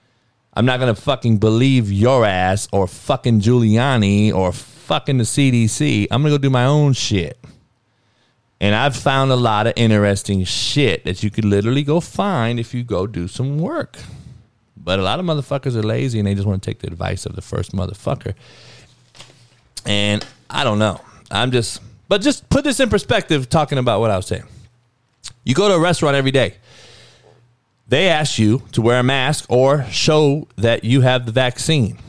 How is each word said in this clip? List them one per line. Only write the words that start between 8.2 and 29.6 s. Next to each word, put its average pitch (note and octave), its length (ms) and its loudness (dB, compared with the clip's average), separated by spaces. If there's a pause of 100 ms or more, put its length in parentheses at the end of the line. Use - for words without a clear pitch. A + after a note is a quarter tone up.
And G#2 140 0
I've C3 200 0
found C3+ 360 0
a B2+ 40 2
lot A2+ 320 2
of - 80 -2
interesting G2+ 720 2
shit - 600 -2
that F2+ 180 -6
you G#2+ 80 0
could A2 120 -4
literally G#2+ 400 2
go D3 160 0
find C3 640 -4
if - 120 -10
you A#2+ 100 -6
go G2 240 -4
do F2+ 200 -6
some C3+ 300 -6
work. C#4 400 -6 (800)
But F#2+ 220 -2
a - 20 -2
lot G#2 180 -2
of F#3 60 -4
motherfuckers C#3 500 -4
are A2 80 -2
lazy A#2 360 -2
and G2+ 80 0
they G2 80 0
just G2+ 120 -2
wanna F#2+ 120 -2
take - 200 -8
the - 80 -10
advice F#2 380 -8
of - 100 -10
the - 60 -12
first - 340 -8
motherfucker. - 600 -6 (1500)
And G#2 400 -2 (240)
I C#3 140 -4
don't G#2+ 160 0
know. G#2+ 220 -2 (300)
I'm B2 200 -2
just, A#2+ 300 -2 (260)
but G3 140 0
just - 280 -2
put C#4 140 2
this C#4+ 160 -2
in B3+ 100 2
perspective, F#3+ 600 0
talking D3+ 300 0
about A#2 220 0
what A2+ 100 2
I F#2+ 60 0
was F#2 100 -6
saying. F#2 160 -6 (1000)
You C3+ 120 0
go G3+ 120 2
to G3+ 60 4
a E3+ 60 2
restaurant D#3+ 360 2
every C3+ 160 0
day. B2+ 220 2 (1300)
They E3 220 2
ask D#3 320 0
you A2 320 2
to A#2 100 -2
wear A#2+ 180 4
a B2 40 2
mask C3+ 460 0
or C3 420 2